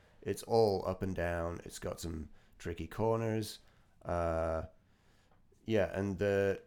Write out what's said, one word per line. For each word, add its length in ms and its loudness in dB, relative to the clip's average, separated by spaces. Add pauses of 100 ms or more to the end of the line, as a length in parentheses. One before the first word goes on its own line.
(220)
It's 220 -4
all 420 4
up 160 -2
and 140 -2
down. 480 -2
It's 160 -12
got 200 -6
some 280 -8 (300)
tricky 280 -8
corners. 720 0 (460)
Uh, 580 0 (1000)
yeah, 320 2
and 220 0
the, 480 4